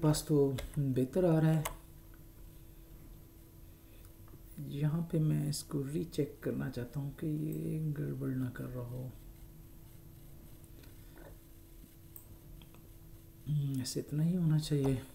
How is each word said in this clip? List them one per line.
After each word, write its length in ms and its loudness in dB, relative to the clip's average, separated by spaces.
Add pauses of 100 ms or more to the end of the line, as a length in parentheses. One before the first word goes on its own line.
पास 180 4
तो 80 6 (440)
बेहतर 460 4
आ 140 8
रहा 120 8
है। 120 6 (3000)
यहाँ 320 2 (100)
पे 80 4
मैं 300 4
इसको 340 -2
recheck 600 -2
करना 260 0
चाहता 300 -4
हूँ 200 -2
कि 80 -2
ये 500 0 (160)
गड़बड़ 360 -2
ना 280 0
कर 60 -6
रहा 220 -6
हो। 260 -6 (4000)
हम्म, 340 2
ऐसे 180 -2
इतना 240 0
ही 120 6
होना 240 6
चाहिए। 360 4 (200)